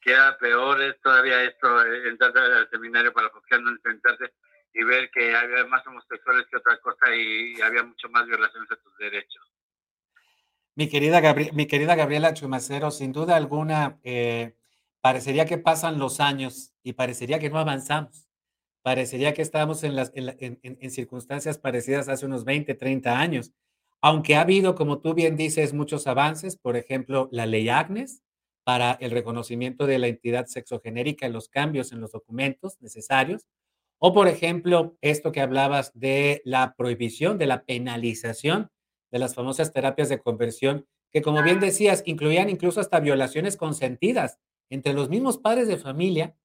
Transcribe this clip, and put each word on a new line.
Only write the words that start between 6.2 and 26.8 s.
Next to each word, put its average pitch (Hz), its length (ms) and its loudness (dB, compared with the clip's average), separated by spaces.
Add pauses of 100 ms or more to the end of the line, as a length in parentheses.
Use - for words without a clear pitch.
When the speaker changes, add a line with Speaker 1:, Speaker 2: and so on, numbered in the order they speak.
Speaker 1:
que 127 80 -6
otra 117 220 2
cosa 120 360 0
y 113 460 -4
había 113 220 2
mucho 117 260 -12
más 117 160 2
violaciones 110 460 -2
a 113 60 -10
tus - 200 -20
derechos. 104 460 -10 (1300)
Speaker 2:
Mi 151 160 -2
querida 151 300 6
Gabri-, 151 340 4
mi 147 120 0
querida 151 300 4
Gabriela 151 400 2
Chumacero, 139 560 -4
sin 135 200 -8
duda 160 240 2
alguna, 151 680 0
eh, 120 520 -4 (460)
parecería 131 440 2
que 170 120 -4
pasan 160 400 0
los 135 220 -4
años 135 520 -2 (120)
y 127 100 -10
parecería 127 460 -4
que 151 100 -4
no 151 100 -4
avanzamos. 147 680 -4 (560)
Parecería 127 500 0
que 160 80 -4
estamos 151 420 -2
en 143 120 -4
las, 127 200 -4
en 131 120 -8
la, 131 120 -10
en, 123 220 -12
en, 131 180 -16
en 131 120 -12
circunstancias 139 640 -8
parecidas 131 500 -4
hace 135 200 -6
unos 127 180 -6
veinte, 143 300 -2
treinta 127 440 -2
años. 143 320 -2 (500)
Aunque 151 340 4
ha 147 60 6
habido, 185 340 4
como 147 260 0
tú 160 140 0
bien 165 200 2
dices, 151 380 0
muchos 147 320 -4
avances, 156 500 -2
por 120 220 -4
ejemplo, 131 540 -2